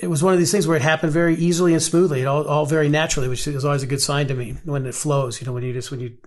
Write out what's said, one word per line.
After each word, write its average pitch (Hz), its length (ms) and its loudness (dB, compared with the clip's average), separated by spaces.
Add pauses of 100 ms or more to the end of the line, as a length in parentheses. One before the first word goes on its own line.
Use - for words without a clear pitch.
it 185 60 -6
was 156 160 0
one 190 100 4
of 185 60 4
these 170 120 2
things 190 160 2
where 160 120 2
it - 40 0
happened 156 300 2
very 170 240 2
easily 170 380 2
and 160 80 2
smoothly, 165 380 2
and 131 80 -2
all, 143 200 0
all 151 180 2
very 151 220 2
naturally, 151 400 0
which 123 180 -4
is 139 200 -4
always 143 160 0
a 135 40 -4
good 135 140 -2
sign 143 280 0
to 139 60 -4
me 123 300 -6
when 143 220 -4
it 120 80 -8
flows, 139 460 -2
you 123 60 -10
know, 127 60 -6
when 123 100 -6
you 123 120 -4
just, 123 160 -8
when 135 100 -8
you 120 160 -10 (100)